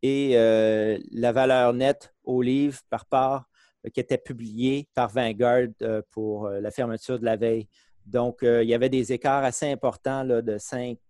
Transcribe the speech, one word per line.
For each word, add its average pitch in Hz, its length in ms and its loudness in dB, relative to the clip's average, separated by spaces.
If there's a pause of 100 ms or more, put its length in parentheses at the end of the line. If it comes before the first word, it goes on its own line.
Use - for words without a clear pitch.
et, 139 320 0
euh, 110 640 4 (140)
la 117 200 0
valeur 127 420 4
nette 135 400 -2 (100)
au 127 180 0
livre 135 380 0 (100)
par 110 160 -6
part, 135 420 0 (380)
euh, 113 40 -8
qui 120 100 -6
était 127 180 -2
publiée 123 760 -4
par 123 160 0
Vanguard, 120 560 2 (140)
euh, 110 280 -4
pour, 107 380 -6
euh, 98 120 -6
la 104 120 -8
fermeture 120 480 -6
de 113 60 -4
la 113 120 0
veille. 113 320 -2 (360)
Donc, 120 360 -2
euh, 120 220 4
il 113 60 0
y 117 40 4
avait 123 160 2
des 131 240 -2
écarts 135 300 0
assez 135 260 -2
importants, 135 540 -4
là, 123 180 0
de 110 160 -4
cinq 123 400 -8 (120)